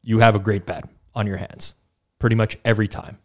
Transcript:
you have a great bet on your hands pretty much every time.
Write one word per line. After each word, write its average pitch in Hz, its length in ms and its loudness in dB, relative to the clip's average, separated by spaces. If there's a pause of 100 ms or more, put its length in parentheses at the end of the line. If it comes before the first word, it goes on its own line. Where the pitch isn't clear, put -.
you 113 160 2
have 113 160 6
a 104 40 2
great 101 260 -2
bet - 180 -8 (320)
on 110 100 -2
your 98 120 -4
hands - 360 -10 (460)
pretty 113 160 2
much 110 300 0
every 110 240 2
time. - 360 -14